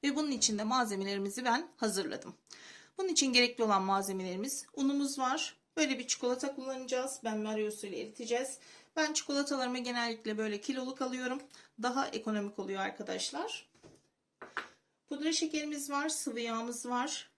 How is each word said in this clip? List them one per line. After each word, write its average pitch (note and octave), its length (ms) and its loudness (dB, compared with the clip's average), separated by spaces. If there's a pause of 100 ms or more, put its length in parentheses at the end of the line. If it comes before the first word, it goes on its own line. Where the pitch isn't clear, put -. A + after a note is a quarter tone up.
Ve C#4 120 4
bunun D4+ 140 2
için A3 280 4
de G#3+ 60 0
malzemelerimizi G3+ 800 2
ben C4 320 2
hazırladım. - 580 -2 (640)
Bunun F#4+ 100 0
için C#4 240 4
gerekli A#3+ 320 6
olan G3+ 180 6
malzemelerimiz F#3+ 920 0
unumuz C#4 440 2
var. C4+ 380 0 (200)
Böyle C4+ 220 2
bir B3 80 -6
çikolata B3+ 480 0
kullanacağız. C4 720 -4
Ben G#3+ 140 0
Mario G#3+ 300 0
usulü G3+ 280 -6
eriteceğiz. A#3 640 -2 (380)
Ben D#4 160 2
çikolatalarımı C#4 640 0
genellikle A#3 600 -2
böyle G#3+ 220 0
kiloluk C4 420 -2
alıyorum. B3+ 400 -2 (400)
Daha B3 260 2
ekonomik G#3 500 -2
oluyor G3 220 -4
arkadaşlar. G3 880 -4 (1400)
Pudra D4+ 240 0
şekerimiz D4+ 580 -2
var, C#4+ 180 0
sıvı A#3+ 320 -2
yağımız A#3 460 -2
var B3 520 -2